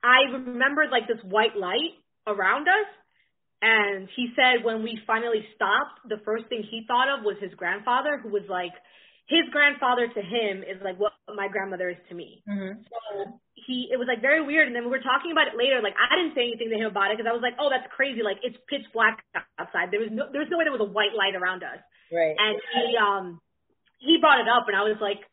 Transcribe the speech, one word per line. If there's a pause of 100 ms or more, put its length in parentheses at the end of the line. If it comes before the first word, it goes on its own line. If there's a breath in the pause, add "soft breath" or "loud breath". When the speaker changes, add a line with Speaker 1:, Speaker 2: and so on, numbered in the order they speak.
Speaker 1:
I
remembered,
like,
this
white
light (320)
around
us. (720)
And
he
said
when
we
finally
stopped,
the
first
thing
he
thought
of
was
his
grandfather,
who
was,
like, (520 soft breath)
his
grandfather
to
him
is,
like,
what (200)
my
grandmother
is (120)
to
me.
Speaker 2:
Mm-hmm.
Speaker 1:
So (160)
he,
it
was,
like,
very
weird.
And
then
we
were
talking
about
it
later.
Like,
I
didn't
say
anything
to
him
about
it
'cause
I
was
like,
"Oh,
that's
crazy!
Like,
it's (100)
pitch
black (320)
outside.
There
was
no,
there
was
no
way
there
was
a
white
light
around
us." (320 soft breath)
Speaker 2:
Right.
Speaker 1:
And (160)
he,
um, (560)
he
brought
it
up,
and
I
was
like